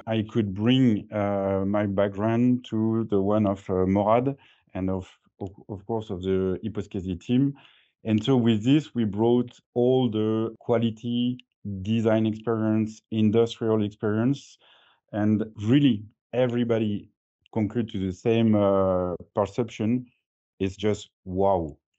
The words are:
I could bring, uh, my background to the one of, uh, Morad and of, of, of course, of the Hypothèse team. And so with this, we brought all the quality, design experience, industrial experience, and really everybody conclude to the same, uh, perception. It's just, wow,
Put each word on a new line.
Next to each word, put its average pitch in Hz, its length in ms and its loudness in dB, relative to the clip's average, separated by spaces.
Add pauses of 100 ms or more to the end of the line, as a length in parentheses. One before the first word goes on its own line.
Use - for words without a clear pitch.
I 110 240 -2
could 104 240 -2
bring, 110 580 2
uh, 98 540 0
my 104 220 0
background 107 840 0
to 113 400 0
the 101 100 2
one 104 280 2
of, 98 240 -4
uh, 92 160 2
Morad 110 500 2 (380)
and 95 160 -4
of, 92 180 -6 (300)
of, 98 100 -10 (180)
of 95 200 -12
course, 110 240 -6
of 90 100 -6
the 95 420 0
Hypothèse 95 560 -8
team. 139 360 0 (480)
And 110 200 0
so 135 140 2
with 113 260 2
this, 143 300 2
we 117 100 -2
brought 117 480 0 (220)
all 123 380 2
the 110 480 -2
quality, 120 800 -2 (420)
design 110 460 2
experience, 110 800 -2
industrial 110 760 2
experience, 110 760 -2 (520)
and 107 320 0 (200)
really 120 400 2 (300)
everybody 117 760 -2 (420)
conclude 107 380 -2
to - 80 -8
the 92 160 -2
same, 113 400 2
uh, 95 640 2 (180)
perception. 113 720 -2 (520)
It's 95 200 -4
just, 104 320 -2 (160)
wow, 92 520 0 (220)